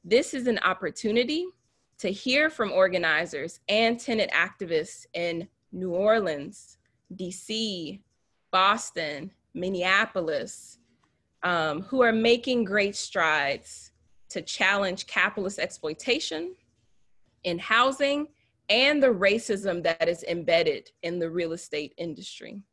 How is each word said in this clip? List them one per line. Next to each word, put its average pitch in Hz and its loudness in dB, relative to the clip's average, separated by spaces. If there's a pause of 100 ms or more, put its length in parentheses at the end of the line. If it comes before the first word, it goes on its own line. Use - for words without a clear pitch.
This 240 2
is 254 -4
an 233 2
opportunity 233 0 (500)
to 190 -4
hear 262 0
from 214 -4
organizers 170 0
and 226 2
tenant 220 -2
activists 170 -2
in 170 -4 (240)
New 180 -6
Orleans, 190 0 (380)
D 180 -8
C, 196 -6 (480)
Boston, 185 0 (240)
Minneapolis, 180 -2 (680)
um, 165 0
who 254 0
are 233 6
making 233 2
great 202 0
strides 156 -2 (380)
to 180 -8
challenge 196 0
capitalist 196 -2
exploitation 311 -4 (880)
in 175 -2
housing 269 2 (400)
and 269 4
the 269 8
racism 196 2
that 165 2
is 170 -2
embedded 165 2 (120)
in 170 -4
the 165 -2
real 165 -2
estate 151 -8
industry. 175 -12 (120)